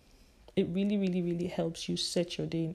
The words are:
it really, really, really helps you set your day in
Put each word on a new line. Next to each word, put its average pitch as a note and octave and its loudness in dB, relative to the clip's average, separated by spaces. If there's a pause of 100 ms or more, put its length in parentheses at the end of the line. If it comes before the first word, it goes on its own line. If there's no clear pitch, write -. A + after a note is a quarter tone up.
(560)
it G3 4
really, G3+ 2
really, F#3 2
really F3 0
helps E3 -4
you F3 0
set - -2
your D#3 -2
day E3 -2
in D#3+ -4